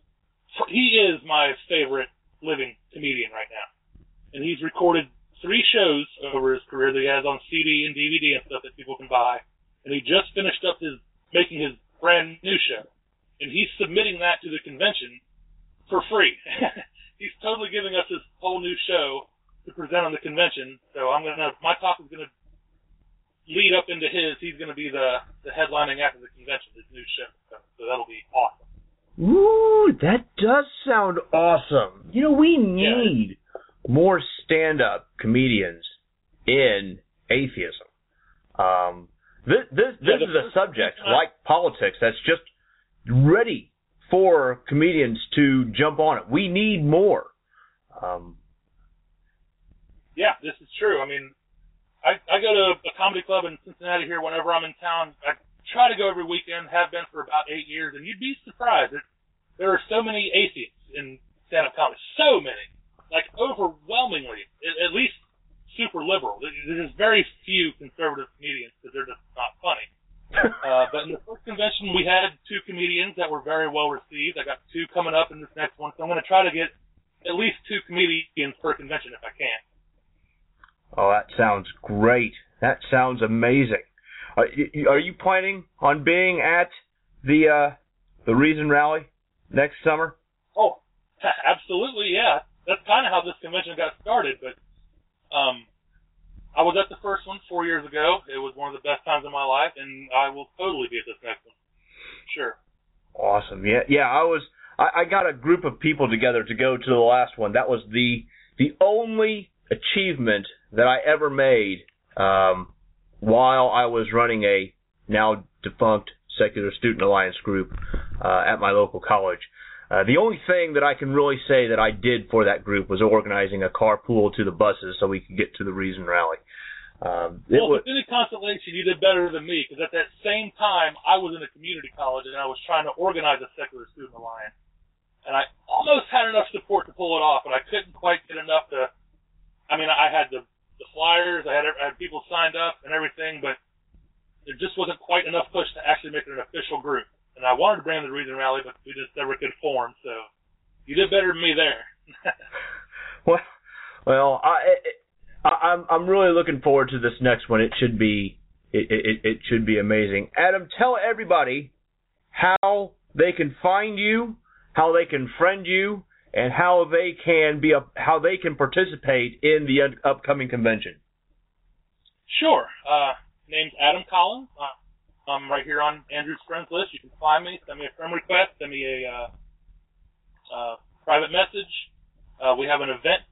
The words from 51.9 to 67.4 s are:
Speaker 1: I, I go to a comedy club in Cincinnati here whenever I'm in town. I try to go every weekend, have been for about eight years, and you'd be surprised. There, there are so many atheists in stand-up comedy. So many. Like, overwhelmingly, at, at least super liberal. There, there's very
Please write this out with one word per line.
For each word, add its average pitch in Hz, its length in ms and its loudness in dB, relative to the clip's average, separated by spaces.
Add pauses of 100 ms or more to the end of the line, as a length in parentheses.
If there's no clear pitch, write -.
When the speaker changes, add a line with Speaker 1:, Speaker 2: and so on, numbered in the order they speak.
Speaker 1:
I, 190 240 2
I 202 160 2
go 214 80 2
to 196 140 4 (100)
a 170 240 -12
comedy 190 240 -2
club 190 240 -2
in 160 160 -12
Cincinnati 175 420 -6
here 165 160 -6
whenever 165 300 -4
I'm 165 160 -2
in 165 120 -14
town. 165 440 -6
I - 160 -4 (320)
try 247 160 6
to 220 100 2
go 196 120 0
every 175 180 -6
weekend, 170 440 -8
have 170 200 0
been 170 200 -8
for 151 120 -12
about 151 240 -2
eight 151 200 -10
years, 151 280 -10
and 143 100 -16
you'd 196 140 -14
be 269 240 -8
surprised. 220 480 -2
There, 147 140 -14 (520)
there 190 140 0
are 180 160 0
so 220 160 0
many 214 300 -6
atheists 185 460 -2 (120)
in 135 280 -16 (280)
stand-up 160 280 -2
comedy. 147 240 -2 (200)
So 285 240 4
many. 131 220 -12 (440)
Like, 160 160 -4 (140)
overwhelmingly, 185 1080 -4 (160)
at, 165 140 -8 (100)
at 170 80 -2
least 247 220 -2 (640)
super 185 240 -6
liberal. 180 400 -4
There, 147 80 -10 (160)
there's 165 320 -8
very 214 240 4 (240)